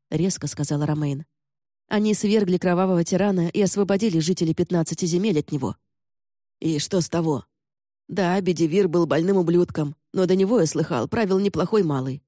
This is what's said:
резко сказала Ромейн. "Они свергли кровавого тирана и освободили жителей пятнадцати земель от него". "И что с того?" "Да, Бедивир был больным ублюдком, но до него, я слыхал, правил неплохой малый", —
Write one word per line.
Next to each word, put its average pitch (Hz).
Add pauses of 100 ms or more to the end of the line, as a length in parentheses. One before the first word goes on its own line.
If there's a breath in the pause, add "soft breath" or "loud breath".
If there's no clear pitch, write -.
(120)
резко 160
сказала 147
Ромейн. 151 (640)
"Они 214
свергли 202
кровавого 180
тирана 185
и -
освободили 196
жителей 160
пятнадцати 170
земель 175
от -
него". 131 (840)
"И 160
что 175
с -
того?" 160 (600)
"Да, 180
Бедивир 175
был 170
больным 165
ублюдком, 170 (180)
но 185
до 185
него, 196
я 160
слыхал, 143
правил 190
неплохой 202
малый", — 135